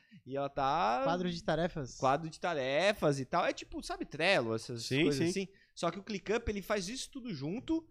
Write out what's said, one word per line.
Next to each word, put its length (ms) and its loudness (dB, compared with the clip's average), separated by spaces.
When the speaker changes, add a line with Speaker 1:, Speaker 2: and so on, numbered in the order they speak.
Speaker 1:
E 120 -6
ela 100 0
tá 560 2
Speaker 2:
Quadro 260 2
de 140 -6
tarefas. 540 0
Speaker 1:
Quadro 320 2
de 100 -14
tarefas 800 2
e 60 -4
tal. 200 2
É 60 2
tipo, 320 -8
sabe, 220 -6
Trello, 500 2
essas 280 -6
Speaker 3:
Sim, 200 2
Speaker 1:
coisas 140 4
Speaker 3:
sim. 100 -2
Speaker 1:
assim. 40 -8
Só 160 -2
que 80 -10
o 40 -14
ClickUp, 460 -4
ele 120 -4
faz 260 -2
isso 240 -10
tudo 220 -8
junto 580 -4